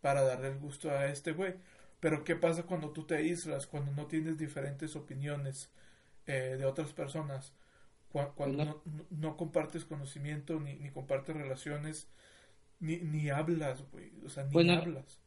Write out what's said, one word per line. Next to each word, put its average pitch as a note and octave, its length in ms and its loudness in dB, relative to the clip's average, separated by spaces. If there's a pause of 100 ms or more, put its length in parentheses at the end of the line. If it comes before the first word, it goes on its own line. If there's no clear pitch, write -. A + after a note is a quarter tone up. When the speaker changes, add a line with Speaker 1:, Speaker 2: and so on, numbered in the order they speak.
Speaker 1:
Para C#3 220 6
darle C3 260 4
el C3+ 100 -4
gusto C#3+ 320 -6
a C#3 160 2
este D3+ 240 -2
güey. F#3 240 0 (440)
Pero D3+ 240 2
¿qué E3 120 2
pasa E3 280 4
cuando D#3 280 -2
tú D3+ 140 -8
te E3+ 100 0
aíslas? D#3 520 0
Cuando C#3+ 240 -2
no D3 160 -4
tienes D#3+ 300 0
diferentes D3 580 -4
opiniones, C#3+ 760 -6 (560)
eh, C3 320 -2
de C3+ 80 0
otras C#3 280 0
personas. C#3 600 -6 (580)
Cua-, C#3+ 240 -2
cuando C#3 220 0
Speaker 2:
Pues D3+ 100 4
no. D3+ 180 -6
Speaker 1:
no, D3+ 120 -8
no, E3+ 120 -10
no D#3 280 -2
compartes F3 480 0
conocimiento, D3 760 -4
ni, C#3 160 -6
ni C#3+ 160 -10
compartes C#3 440 -2
relaciones, D3 720 -4 (720)
ni, D#3+ 180 0
ni D3+ 320 0
hablas, D3+ 600 2
güey. - 200 -14 (140)
O - 40 -10
sea, C#3 140 -6
ni C#3 80 0
Speaker 2:
Pues E3+ 160 10
no. F3 60 10
Speaker 1:
hablas. E3 540 0